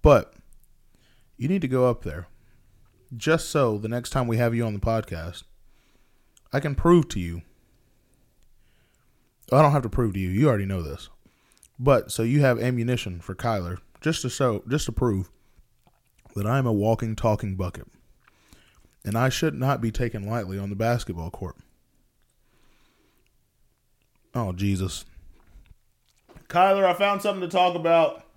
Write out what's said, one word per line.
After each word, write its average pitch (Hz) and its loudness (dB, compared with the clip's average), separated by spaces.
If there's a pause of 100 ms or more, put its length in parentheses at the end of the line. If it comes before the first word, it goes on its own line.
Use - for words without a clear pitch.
But 139 6 (1000)
you 123 -6
need 185 0
to 131 -4
go 127 2
up 117 -2
there. 85 -10 (880)
Just 160 0
so 123 2
the 107 -6
next 120 -6
time 123 -2
we 113 0
have 117 2
you 117 0
on 110 -4
the 101 -6
podcast, 92 -4 (1080)
I 139 0
can 143 -4
prove 170 6
to - -6
you. 85 -6 (2000)
I 139 6
don't 143 6
have 143 0
to 117 -6
prove 110 -2
to 98 -4
you. 92 -2
You 110 2
already 104 0
know 95 -4
this. 71 -10 (680)
But 127 2
so 113 -4
you 131 2
have 123 2
ammunition 117 -2
for 95 -12
Kyler, 90 -4 (220)
just 156 -2
to 123 -4
show, 117 0
just 127 0
to 117 -6
prove 101 0 (1080)
that 101 -4
I 123 2
am 131 0
a 113 0
walking, 110 0
talking 104 -2
bucket. 92 -8 (1160)
And 104 -4
I 131 4
should 151 0
not 131 0
be 113 0
taken 104 -4
lightly 101 -6
on 98 -6
the 101 -6
basketball 104 -2
court. - -12 (2750)
Oh, 104 -4
Jesus. 95 -2 (1400)
Kyler, 196 4
I 180 4
found 196 0
something 196 -2
to 175 -6
talk 180 2
about. 165 2 (120)